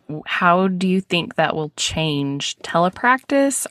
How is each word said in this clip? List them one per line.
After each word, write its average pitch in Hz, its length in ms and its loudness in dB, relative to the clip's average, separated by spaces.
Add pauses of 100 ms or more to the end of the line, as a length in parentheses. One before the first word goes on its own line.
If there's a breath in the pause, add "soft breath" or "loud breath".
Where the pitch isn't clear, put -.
w-, 151 180 -10
how 185 420 2
do 185 200 0
you 190 120 2
think 170 340 -4
that 160 200 0
will 151 220 -6
change 143 840 -4
telepractice, 262 1120 0